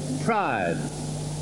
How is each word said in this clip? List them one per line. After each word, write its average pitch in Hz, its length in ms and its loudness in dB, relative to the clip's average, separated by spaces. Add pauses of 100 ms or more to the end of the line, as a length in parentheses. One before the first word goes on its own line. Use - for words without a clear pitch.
(220)
pride 127 560 2 (640)